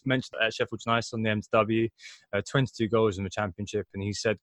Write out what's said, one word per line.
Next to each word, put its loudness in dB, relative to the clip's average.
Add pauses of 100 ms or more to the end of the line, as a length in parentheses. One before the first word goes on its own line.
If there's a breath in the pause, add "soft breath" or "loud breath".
mentioned -2
at 2
Sheffield -4
United 0
on -4
the 2
M 0 (120)
W, 4 (440 loud breath)
uh, 0
twenty-two 0
goals 2
in -2
the -4
Championship, -4
and -4
he -2
said, 0